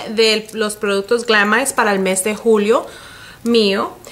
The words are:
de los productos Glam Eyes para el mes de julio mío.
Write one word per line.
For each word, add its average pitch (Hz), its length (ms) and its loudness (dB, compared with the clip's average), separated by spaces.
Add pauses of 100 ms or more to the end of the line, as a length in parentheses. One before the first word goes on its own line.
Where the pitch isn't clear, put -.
(100)
de 214 420 2
los 214 240 -4
productos 202 480 -2
Glam 214 300 2
Eyes 262 180 0
para 220 200 0
el 196 60 0
mes 190 260 -2
de 214 100 -2
julio 220 520 2 (560)
mío. 226 540 0 (160)